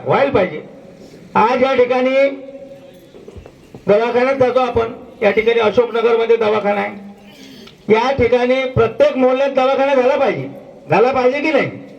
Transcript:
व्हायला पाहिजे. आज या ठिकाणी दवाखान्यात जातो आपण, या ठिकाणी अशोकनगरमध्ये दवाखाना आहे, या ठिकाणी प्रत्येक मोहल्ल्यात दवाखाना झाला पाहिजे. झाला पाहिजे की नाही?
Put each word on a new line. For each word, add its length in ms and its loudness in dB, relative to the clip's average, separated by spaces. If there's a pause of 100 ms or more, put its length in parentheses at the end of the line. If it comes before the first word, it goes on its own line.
व्हायला 260 0
पाहिजे. 300 -2 (720)
आज 280 2
या 120 2
ठिकाणी 540 2 (1600)
दवाखान्यात 500 0
जातो 220 2
आपण, 340 -2 (300)
या 80 4
ठिकाणी 300 2
अशोकनगरमध्ये 760 2
दवाखाना 440 0
आहे, 1120 -10
या 200 2
ठिकाणी 520 0
प्रत्येक 520 0
मोहल्ल्यात 340 2
दवाखाना 440 0
झाला 220 2
पाहिजे. 320 -2 (420)
झाला 220 2
पाहिजे 280 0
की 120 -2
नाही? 180 0 (280)